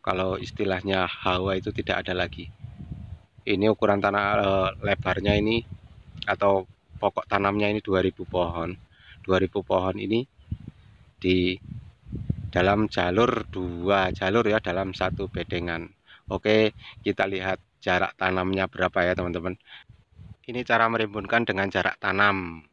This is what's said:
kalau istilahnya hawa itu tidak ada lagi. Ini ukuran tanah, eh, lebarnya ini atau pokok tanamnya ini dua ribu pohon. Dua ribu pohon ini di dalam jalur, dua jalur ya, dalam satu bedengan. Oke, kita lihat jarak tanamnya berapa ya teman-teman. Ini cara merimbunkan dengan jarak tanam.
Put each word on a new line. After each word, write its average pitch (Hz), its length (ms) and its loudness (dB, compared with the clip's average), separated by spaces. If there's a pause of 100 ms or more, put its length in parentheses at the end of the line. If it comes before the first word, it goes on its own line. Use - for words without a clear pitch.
kalau 92 320 0
istilahnya 95 720 0
hawa 92 480 0
itu 95 160 -4
tidak 92 320 -2
ada 92 80 -8
lagi. 90 400 -4 (960)
Ini 104 240 4
ukuran 101 320 2
tanah, 101 320 2
eh, 98 360 2 (120)
lebarnya 98 560 0
ini 110 240 0 (640)
atau 98 400 2 (320)
pokok - 320 -2
tanamnya 101 400 2
ini 107 80 -2
dua 95 240 2
ribu 92 240 -2
pohon. 87 480 -2 (480)
Dua 92 160 2
ribu 95 240 0
pohon 92 320 0
ini 104 320 -2 (960)
di 92 320 2 (960)
dalam 101 400 2
jalur, 110 560 2
dua 92 640 0
jalur 98 320 2
ya, 107 160 2
dalam 95 320 -2
satu 92 400 -2
bedengan. 87 560 -4 (480)
Oke, 107 400 4 (320)
kita 98 240 0
lihat 95 320 -4 (160)
jarak - 400 0
tanamnya 92 480 0
berapa 90 400 0
ya 90 80 2
teman-teman. 87 400 -4 (960)
Ini 120 160 -6
cara 113 240 4
merimbunkan 110 560 0
dengan 98 240 0
jarak - 320 0
tanam. 95 720 0